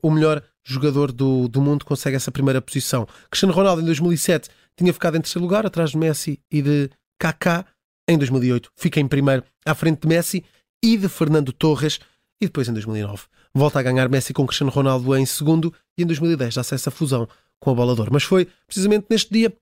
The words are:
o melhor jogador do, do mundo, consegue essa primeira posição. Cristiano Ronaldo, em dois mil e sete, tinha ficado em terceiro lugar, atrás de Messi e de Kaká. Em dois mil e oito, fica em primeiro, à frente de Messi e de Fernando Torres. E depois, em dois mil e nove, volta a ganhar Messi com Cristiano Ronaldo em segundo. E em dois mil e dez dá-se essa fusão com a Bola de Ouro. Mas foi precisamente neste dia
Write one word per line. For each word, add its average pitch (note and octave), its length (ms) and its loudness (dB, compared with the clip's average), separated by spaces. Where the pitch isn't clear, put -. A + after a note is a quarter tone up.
o D#3+ 80 2
melhor D#3 320 2
jogador C3+ 520 -2
do, C3 340 0
do B2 140 0
mundo, C#3+ 240 0
consegue C3+ 320 -4
essa - 120 -4
primeira C3+ 320 0
posição. - 460 -4
Cristiano F#3+ 220 2
Ronaldo, F3+ 280 2
em E3 40 -2
dois E3 160 0
mil F3 100 2
e E3 60 2
sete, D#3+ 320 -2
tinha F3 160 2
ficado E3 240 -2
em E3 60 0
terceiro F3 200 -6
lugar, G3+ 240 0
atrás E3 260 -2
de D3+ 60 -4
Messi D#3 400 -2
e D3 100 0
de C#3+ 280 0
Kaká. E3+ 480 -2
Em E3+ 120 4
dois C#3 120 0
mil B2+ 140 2
e B2+ 80 2
oito, A#2+ 240 -2
fica - 240 -2
em C#3 80 0
primeiro, C#3 340 2
à D#3 80 0
frente D#3+ 280 -2
de D#3 80 0
Messi E3+ 340 0
e A3+ 140 4
de G3 100 -2
Fernando D3+ 460 0
Torres. D3+ 480 0
E G#3+ 60 -2
depois, B2+ 200 -2
em A#2+ 60 -4
dois G#2+ 120 -6
mil A2 120 -4
e G#2+ 60 -4
nove, G2+ 200 -10
volta C#3+ 240 2
a - 20 -2
ganhar B2+ 280 2
Messi C3+ 240 -2
com C#3 120 0
Cristiano C3+ 240 -2
Ronaldo C3 460 0
em C3+ 100 2
segundo. D#3+ 480 0
E F3 60 -2
em - 20 0
dois E3 140 -2
mil E3+ 100 0
e E3 60 2
dez B2 200 -4
dá-se B2+ 200 -4
essa C3+ 160 -4
fusão B2+ 340 -2
com - 140 -2
a - 20 2
Bola B2 220 2
de A2+ 60 -2
Ouro. G#2 120 -2
Mas C#3+ 100 2
foi F#3 260 2
precisamente G#3 420 0
neste A3 220 0
dia A3+ 300 2